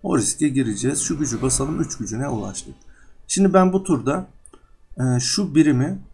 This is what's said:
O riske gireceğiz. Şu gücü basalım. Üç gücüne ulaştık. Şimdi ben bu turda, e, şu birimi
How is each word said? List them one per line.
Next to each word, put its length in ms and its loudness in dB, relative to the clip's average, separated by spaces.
O 140 0
riske 300 0
gireceğiz. 520 0
Şu 200 -4
gücü 220 -4
basalım. 400 -2
Üç 160 -4
gücüne 300 -6
ulaştık. 480 -8
Şimdi 260 4
ben 200 6
bu 100 0
turda, 440 -2
e, 220 2
şu 360 -2
birimi 440 4